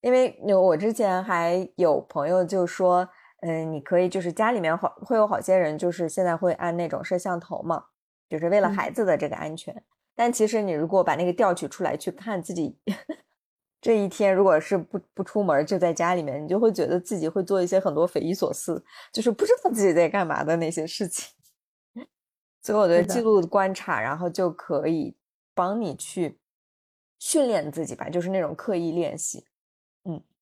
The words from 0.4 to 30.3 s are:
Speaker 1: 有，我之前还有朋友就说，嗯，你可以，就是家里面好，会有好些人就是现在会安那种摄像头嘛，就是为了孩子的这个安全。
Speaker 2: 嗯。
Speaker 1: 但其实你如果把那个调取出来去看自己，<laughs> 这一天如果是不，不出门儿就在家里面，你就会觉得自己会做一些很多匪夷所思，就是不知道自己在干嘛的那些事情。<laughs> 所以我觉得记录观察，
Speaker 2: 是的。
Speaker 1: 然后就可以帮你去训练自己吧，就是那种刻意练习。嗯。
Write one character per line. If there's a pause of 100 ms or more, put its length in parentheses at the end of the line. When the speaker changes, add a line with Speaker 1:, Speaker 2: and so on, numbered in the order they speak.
Speaker 1:
有，
我
之
前
还
有
朋
友
就
说， (340)
嗯，
你
可
以，
就
是
家
里
面
好， (120)
会
有
好
些
人
就
是
现
在
会
安
那
种
摄
像
头
嘛， (420)
就
是
为
了
孩
子
的
这
个
安
全。
Speaker 2:
嗯。 (300)
Speaker 1:
但
其
实
你
如
果
把
那
个
调
取
出
来
去
看
自
己，
<laughs>
这
一
天
如
果
是
不， (140)
不
出
门
儿
就
在
家
里
面，
你
就
会
觉
得
自
己
会
做
一
些
很
多
匪
夷
所
思， (300)
就
是
不
知 (100)
道
自
己
在
干
嘛
的
那
些
事
情。 (600)
<laughs> (540)
所
以
我
觉
得
记
录
观
察，
Speaker 2:
是
的。
Speaker 1:
然
后
就
可
以 (360)
帮
你
去 (800)
训
练
自
己
吧，
就
是
那
种
刻
意
练
习。 (600)
嗯。 (200)